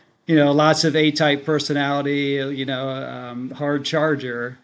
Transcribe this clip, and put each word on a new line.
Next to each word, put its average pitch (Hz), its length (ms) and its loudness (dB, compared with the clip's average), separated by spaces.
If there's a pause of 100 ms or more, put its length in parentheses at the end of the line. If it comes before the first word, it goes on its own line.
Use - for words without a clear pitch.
(280)
you 165 80 4
know, 143 160 6
lots 156 320 4
of 147 100 2
A-type 151 500 2
personality, 143 920 0
you 135 320 -4
know, 135 220 -4
um, 127 600 -8
hard 143 340 -4
charger. 131 800 -2